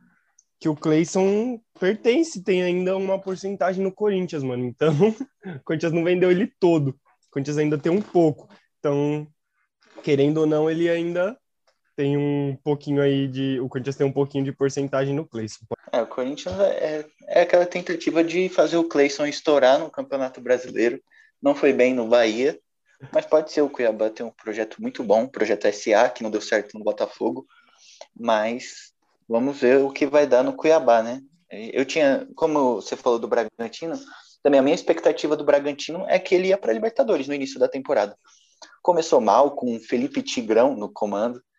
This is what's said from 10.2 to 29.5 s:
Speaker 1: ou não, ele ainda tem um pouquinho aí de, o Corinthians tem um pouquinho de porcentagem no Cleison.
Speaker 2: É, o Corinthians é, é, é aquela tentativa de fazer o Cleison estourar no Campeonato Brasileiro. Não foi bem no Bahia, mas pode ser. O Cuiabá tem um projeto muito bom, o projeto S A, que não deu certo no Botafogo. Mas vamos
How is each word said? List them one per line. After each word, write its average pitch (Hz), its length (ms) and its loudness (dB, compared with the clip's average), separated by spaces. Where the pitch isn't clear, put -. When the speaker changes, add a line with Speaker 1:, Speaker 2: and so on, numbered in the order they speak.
Speaker 1:
ou 156 60 2
não, 156 240 2
ele 165 200 0
ainda 175 480 -2
tem 143 220 0
um 143 460 -2
pouquinho 143 380 -2
aí 139 260 2
de, 135 320 -4
o 127 100 -6
Corinthians 135 260 -8
tem 143 120 0
um 135 40 -2
pouquinho 139 320 -2
de 135 80 -6
porcentagem 139 600 -2
no 156 140 -6
Cleison. 110 320 -10
Speaker 2:
É, 117 100 0
o 110 60 -4
Corinthians 147 520 -8
é, 196 120 4
é, 151 340 -4
é 170 140 4
aquela 175 240 4
tentativa 170 580 -2
de 175 260 -2
fazer 165 280 2
o 165 100 0
Cleison 143 380 2
estourar 143 540 4
no 160 120 -8
Campeonato 135 500 -6
Brasileiro. 120 600 0
Não 139 120 2
foi 143 200 4
bem 123 200 4
no 120 140 -2
Bahia, 120 500 2
mas - 140 0
pode - 260 2
ser. 151 100 0
O 143 80 2
Cuiabá 110 400 -2
tem 117 160 -12
um 113 60 -12
projeto 110 500 -8
muito 131 220 -8
bom, 120 200 4
o 131 60 -8
projeto 107 360 -2
S 107 280 0
A, 113 160 4
que - 140 -12
não 110 80 -6
deu 104 100 -2
certo 107 360 -4
no 107 60 -14
Botafogo. 104 640 -4
Mas 113 800 -4
vamos 131 320 -2